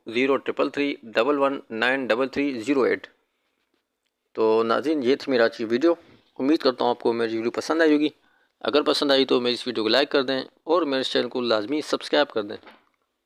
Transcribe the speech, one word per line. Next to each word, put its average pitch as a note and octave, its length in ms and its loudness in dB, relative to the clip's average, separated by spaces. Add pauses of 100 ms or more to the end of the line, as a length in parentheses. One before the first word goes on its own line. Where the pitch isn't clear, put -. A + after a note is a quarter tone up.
ज़ीरो C3 280 2
ट्रिपल C#3 340 -4
थ्री C#3+ 340 -4
डबल A#2 320 0
वन C#3 340 0
नाइन B2 360 0
डबल B2 220 0
थ्री C#3+ 320 -4
ज़ीरो B2+ 260 2
एट। G2 200 0 (1300)
तो A2 280 2
नाज़रीन, A#2 400 0
ये B2+ 140 2
थी - 140 -6
मेरी A#2+ 140 4
आज A2+ 120 0
की A#2 80 -6
वीडियो। C3+ 340 2 (420)
उम्मीद D3 220 0
करता B2+ 220 0
हूँ A#2+ 60 2
आपको A#2+ 220 0
मेरी A#2 220 -2
वीडियो A2+ 160 -2
पसंद D#3 320 -2
आई D#3 100 6
होगी। D3 200 2 (500)
अगर D3 200 2
पसंद C#3+ 300 0
आई C3+ 120 4
तो C3 160 2
मेरी B2 140 0
इस - 120 -10
वीडियो A2+ 180 -4
को G#2+ 40 0
लाइक C3 200 2
कर C#3+ 140 2
दें C3 200 -4 (240)
और E3 180 2
मेरे C3+ 200 -2
चैनल B2 240 -2
को B2+ 120 -6
लाजमी A#2+ 420 -2
सब्सक्राइब - 440 -2
कर A2 160 -4
दें। G2+ 140 -10 (680)